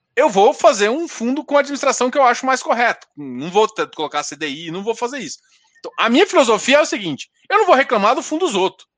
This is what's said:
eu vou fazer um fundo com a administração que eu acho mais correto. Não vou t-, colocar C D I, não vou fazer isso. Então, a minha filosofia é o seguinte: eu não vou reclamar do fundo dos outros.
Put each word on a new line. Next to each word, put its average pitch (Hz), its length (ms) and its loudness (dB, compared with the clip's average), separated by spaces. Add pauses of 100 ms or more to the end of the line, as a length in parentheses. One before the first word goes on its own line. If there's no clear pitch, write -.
(160)
eu 294 140 2
vou 208 240 4
fazer 214 340 2
um 311 180 -2
fundo 269 380 -4
com 285 140 -2
a - 20 6
administração 269 500 -2
que 269 80 -4
eu 277 60 4
acho 240 220 2
mais 262 180 0
correto. 240 420 -2 (120)
Não 139 340 -10
vou 208 160 4
t-, 151 200 -6
colocar 147 360 -6
C 147 140 -12
D 151 100 -6
I, 160 240 -10
não 190 120 -8
vou 220 120 -4
fazer 240 240 -8
isso. 165 200 -12 (400)
Então, - 180 -16
a 214 120 2
minha 330 180 4
filosofia 247 480 2
é 294 60 6
o 320 40 2
seguinte: 190 460 -8 (180)
eu 392 100 0
não 427 60 4
vou 349 80 6
reclamar 247 400 2
do 302 80 -2
fundo 320 240 -4
dos 269 80 -2
outros. 185 320 -2 (120)